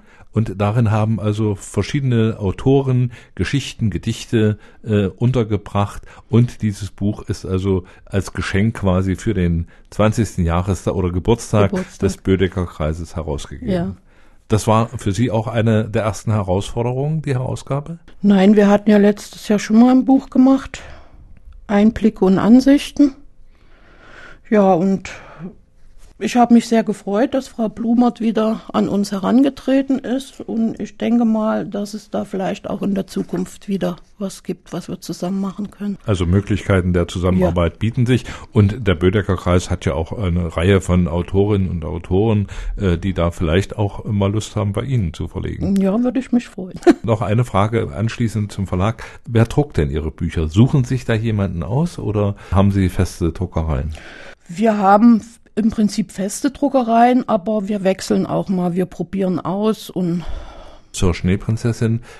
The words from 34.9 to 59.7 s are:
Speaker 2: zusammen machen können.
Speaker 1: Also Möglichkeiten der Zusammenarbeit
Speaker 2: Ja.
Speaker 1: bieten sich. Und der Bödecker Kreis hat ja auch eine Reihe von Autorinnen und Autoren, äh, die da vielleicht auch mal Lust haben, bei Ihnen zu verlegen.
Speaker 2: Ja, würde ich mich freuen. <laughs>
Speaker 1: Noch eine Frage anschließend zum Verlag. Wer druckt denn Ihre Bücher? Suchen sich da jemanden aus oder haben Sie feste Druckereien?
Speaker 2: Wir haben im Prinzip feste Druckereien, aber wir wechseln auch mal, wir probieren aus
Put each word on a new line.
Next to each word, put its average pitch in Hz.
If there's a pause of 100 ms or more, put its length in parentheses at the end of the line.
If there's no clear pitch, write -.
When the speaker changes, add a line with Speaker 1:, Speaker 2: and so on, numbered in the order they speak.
Speaker 2:
zusammen 185
machen 196
können. 202
Speaker 1:
Also 90
Möglichkeiten 92
der 87
Zusammenarbeit 90
Speaker 2:
Ja. -
Speaker 1:
bieten 113
sich. 123 (300)
Und 104
der 92
Bödecker 92
Kreis 87
hat -
ja 76
auch 85
eine 87
Reihe 92
von 90
Autorinnen 95
und 85
Autoren, 95 (300)
äh, 90
die 92
da 85
vielleicht 87
auch 104
mal 101
Lust 107
haben, 104
bei 110
Ihnen 117
zu 82
verlegen. 87
Speaker 2:
Ja, 196
würde 247
ich -
mich 240
freuen. 185 (120)
<laughs> -
Speaker 1:
Noch 107
eine 107
Frage 104
anschließend 104
zum 98
Verlag. 92 (240)
Wer 113
druckt -
denn 73
Ihre 76
Bücher? 82
Suchen 123
sich 127
da 117
jemanden 101
aus 131
oder 104 (140)
haben 98
Sie 98
feste 85
Druckereien? 78 (560)
Speaker 2:
Wir 208
haben 208 (340)
im 226
Prinzip 208
feste 202
Druckereien, 247
aber 208
wir 202
wechseln 190
auch 165
mal, 180
wir 180
probieren 185
aus 202